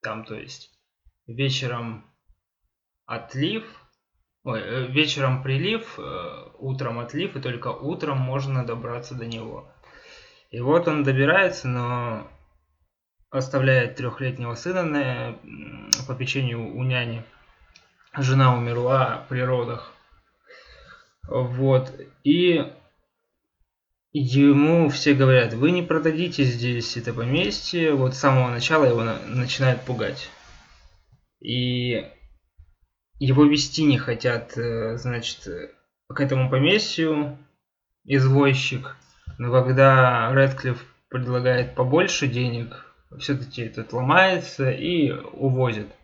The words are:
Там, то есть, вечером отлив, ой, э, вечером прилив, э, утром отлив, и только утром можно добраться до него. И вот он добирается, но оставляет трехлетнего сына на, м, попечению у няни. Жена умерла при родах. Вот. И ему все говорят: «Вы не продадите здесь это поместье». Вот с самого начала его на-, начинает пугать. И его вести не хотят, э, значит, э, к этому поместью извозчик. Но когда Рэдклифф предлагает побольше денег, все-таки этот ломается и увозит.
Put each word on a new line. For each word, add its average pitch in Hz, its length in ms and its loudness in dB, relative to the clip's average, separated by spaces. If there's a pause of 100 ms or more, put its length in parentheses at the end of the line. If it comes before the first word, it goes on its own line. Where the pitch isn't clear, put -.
Там, 110 240 -10
то 110 100 -14
есть, - 360 -18 (560)
вечером 120 760 -4 (1000)
отлив, 147 580 -6 (800)
ой, 113 160 -6
э, 120 280 -6
вечером 135 560 0
прилив, 175 560 -4
э, - 580 -12
утром 127 420 -6
отлив, 156 360 -6
и 131 60 -8
только 123 280 -8
утром 147 480 -6
можно 131 480 -2
добраться 120 500 -8
до 117 100 -10
него. 113 460 -12 (760)
И 117 100 -12
вот 156 280 2
он 151 160 0
добирается, 147 640 2
но 123 600 -4 (1040)
оставляет 131 640 2
трехлетнего 123 600 -6
сына 185 280 -4
на, 135 460 -4
м, - 600 -18 (160)
попечению 120 720 -4
у 127 80 -6
няни. 120 400 -4 (880)
Жена 131 400 4
умерла 120 760 0
при 123 100 -4
родах. 120 540 -4 (1400)
Вот. 127 640 0 (320)
И 165 400 4 (1500)
ему 143 760 4
все 143 240 2
говорят: 131 400 4
«Вы 139 180 2
не 180 100 0
продадите 160 640 0
здесь 120 540 -2
это 117 160 -6
поместье». 160 800 -2
Вот 131 220 0
с - 40 -12
самого 131 300 4
начала 143 340 2
его 117 200 4
на-, 113 240 -4
начинает 123 580 0
пугать. 113 440 -6 (1080)
И 123 640 -4 (1120)
его 135 280 6
вести 151 400 2
не 135 120 4
хотят, 117 600 -4
э, 117 400 -4
значит, 120 500 -8
э, 87 220 -12 (400)
к - 100 -10
этому 131 300 2
поместью 151 880 2 (640)
извозчик. 135 920 2 (400)
Но 120 140 -4
когда 127 840 6
Рэдклифф 135 500 2 (240)
предлагает 123 680 0
побольше 143 520 2
денег, 117 640 -4 (240)
все-таки 131 440 -6
этот 110 320 -10
ломается 143 800 2
и 151 400 0
увозит. 127 760 -2 (160)